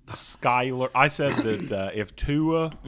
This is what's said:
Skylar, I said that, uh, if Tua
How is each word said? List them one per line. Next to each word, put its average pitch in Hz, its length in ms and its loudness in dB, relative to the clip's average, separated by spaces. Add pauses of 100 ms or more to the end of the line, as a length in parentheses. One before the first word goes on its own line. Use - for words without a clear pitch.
Skylar, 127 880 0
I 135 120 6
said 143 260 0
that, 107 380 -2
uh, 98 220 -4
if 104 220 -6
Tua 160 560 0 (160)